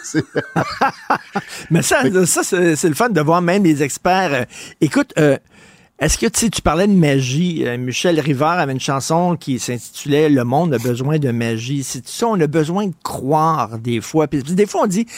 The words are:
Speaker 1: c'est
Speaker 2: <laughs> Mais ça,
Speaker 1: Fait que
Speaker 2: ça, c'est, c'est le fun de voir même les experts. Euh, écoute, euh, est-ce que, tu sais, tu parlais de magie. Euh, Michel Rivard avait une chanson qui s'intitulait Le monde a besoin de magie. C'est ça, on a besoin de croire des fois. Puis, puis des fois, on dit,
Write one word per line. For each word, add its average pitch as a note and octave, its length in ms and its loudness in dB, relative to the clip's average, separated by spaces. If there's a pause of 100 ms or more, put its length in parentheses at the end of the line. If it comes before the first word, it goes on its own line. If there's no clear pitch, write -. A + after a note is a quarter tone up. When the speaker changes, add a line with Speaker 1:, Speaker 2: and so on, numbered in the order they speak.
Speaker 1:
c'est - 220 -4
Speaker 2:
<laughs> - 1400 -6
Mais E3+ 140 4
ça, D4+ 180 2
Speaker 1:
Fait C4 80 2
que F3+ 160 4
Speaker 2:
ça, E4+ 180 0
c'est, F3 320 2
c'est E3+ 140 0
le C#3 60 0
fun A#3+ 140 0
de E3 120 2
voir E3+ 220 2
même F#3+ 200 2
les D#3 200 4
experts. F3+ 500 0
Euh, B2 120 -2 (360)
écoute, B3 380 0
euh, C#3+ 180 4 (600)
est-ce D#3 180 0
que, A3+ 100 0
tu - 120 -2
sais, A3+ 100 2
tu - 120 -4
parlais E3+ 260 2
de G#3 60 4
magie. D3 720 2
Euh, A#2+ 120 -4
Michel B2+ 420 0
Rivard D3+ 400 0
avait C#3 120 0
une C3 80 -4
chanson D#3+ 560 0
qui C3 240 -6
s'intitulait C#3+ 680 -2
Le B2+ 160 4
monde D3 280 0
a A#2+ 40 2
besoin B2+ 420 0
de C#3 120 0
magie. A#2 520 -4
C'est - 240 -12
ça, - 200 -4
on G#3+ 120 0
a D3+ 80 4
besoin E3 400 0
de E3 60 -6 (100)
croire D#3 760 -2
des A#2 200 -2
fois. D#3 280 0
Puis, D3 140 -2
puis D3 120 -6
des G3+ 120 4
fois, E4 180 -2
on A#3 40 2
dit, G#3+ 180 0 (120)